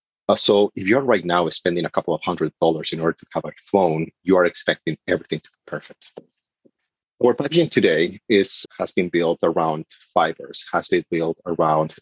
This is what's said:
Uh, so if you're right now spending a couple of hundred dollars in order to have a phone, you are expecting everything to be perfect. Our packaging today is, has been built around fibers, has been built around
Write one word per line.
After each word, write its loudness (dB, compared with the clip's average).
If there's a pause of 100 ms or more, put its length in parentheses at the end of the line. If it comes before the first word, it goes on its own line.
(280)
Uh, 2
so 4
if -8
you're 2
right 0
now 0
spending -2
a -4
couple -2
of -6
hundred -4
dollars 0
in -6
order 0
to -20
have -6
a -12 (200)
phone, 2 (160)
you 4
are 4
expecting -2 (120)
everything -4
to -20
be -20
perfect. -14 (1080)
Our 6
packaging 0
today 2
is, 2 (140)
has -6
been 0
built 0
around 0 (280)
fibers, -2
has -2
been 0
built -2
around 0